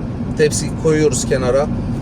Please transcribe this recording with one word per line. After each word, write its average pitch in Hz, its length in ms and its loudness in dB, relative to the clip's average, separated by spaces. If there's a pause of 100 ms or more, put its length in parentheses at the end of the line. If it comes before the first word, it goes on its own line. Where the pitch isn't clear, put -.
(360)
tepsiyi 147 340 0 (120)
koyuyoruz 156 420 2
kenara. 131 420 2 (340)